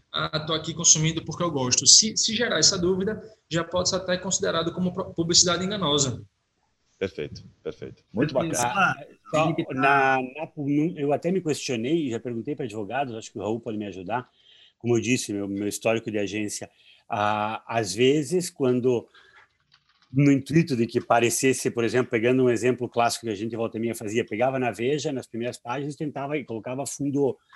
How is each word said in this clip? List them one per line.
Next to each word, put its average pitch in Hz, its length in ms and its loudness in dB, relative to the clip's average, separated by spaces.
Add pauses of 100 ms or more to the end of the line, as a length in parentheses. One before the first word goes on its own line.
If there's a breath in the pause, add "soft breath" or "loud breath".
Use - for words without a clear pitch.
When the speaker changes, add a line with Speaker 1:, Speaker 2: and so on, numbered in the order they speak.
(120)
Speaker 1:
"Ah, 156 280 -2
tô 156 140 -4
aqui 156 200 -4
consumindo 160 500 2
porque 170 200 -6
eu 170 80 0
gosto." 131 340 0
Se, - 320 6
se 220 180 0
gerar 208 220 0
essa 170 220 2
dúvida, 190 420 0 (260 loud breath)
já 165 160 -2
pode 180 260 -2
ser 190 80 0
até 180 200 -2
considerado 175 560 -2
como 180 180 -2
pro-, - 220 -8
publicidade 170 500 2
enganosa. 147 560 0 (800)
Speaker 2:
Perfeito, 87 460 -6 (180)
perfeito. - 480 -12
Muito 139 220 0
Speaker 3:
Perfeito. 156 240 -2
Speaker 2:
bacana. 123 180 0
Speaker 4:
Ah, 175 200 2 (360)
só 156 140 2
Speaker 3:
Tem 160 100 0
que 165 80 -2
tá 156 100 -10
Speaker 4:
na, 135 460 4
na, 131 380 -8
no, 147 420 0
eu 143 140 0
até 170 180 0
me 190 100 0
questionei, 143 680 -2
já 113 100 -4
perguntei 120 340 -6
pra 139 120 -6
advogados, 113 500 -6
acho 110 160 -14
que 110 80 -10
o - 20 -6
Raul 110 200 -2
pode 110 160 -6
me 107 80 -6
ajudar. 95 420 -6 (500 soft breath)
Como 117 200 4
eu 110 40 2
disse, 117 300 0
meu, 101 160 -4
meu 101 180 -4
histórico 113 460 0
de 104 60 -2
agência, 101 520 -4 (400 soft breath)
ah, 107 560 0
às 113 300 -2
vezes, 147 540 2
quando, 123 580 2 (1040 soft breath)
no 139 180 6
intuito 139 460 4
de 117 100 2
que 117 140 0
parecesse, 120 720 2
por 117 140 0
exemplo, 113 260 0
pegando 123 320 4
um 123 60 6
exemplo 120 400 0
clássico 117 380 0
que 113 40 -2
a 101 40 -4
gente 113 200 -6
volta 113 220 -4
e - 20 -4
meia 113 160 -2
fazia, 110 300 -2
pegava 127 340 0
na 123 100 0
Veja, 131 440 -2
nas 123 120 -6
primeiras 117 320 -6
páginas, 139 380 -8
tentava 139 420 -6
e 131 60 -6
colocava 123 420 -6
fundo 139 520 0 (180 soft breath)